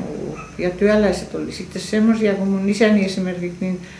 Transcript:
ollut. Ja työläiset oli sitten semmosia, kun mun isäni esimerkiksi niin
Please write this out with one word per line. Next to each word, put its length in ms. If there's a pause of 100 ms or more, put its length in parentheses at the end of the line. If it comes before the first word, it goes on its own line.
ollut. 300 (200)
Ja 120
työläiset 640
oli 180
sitten 300
semmosia, 520
kun 140
mun 200
isäni 380
esimerkiksi 540
niin 200 (200)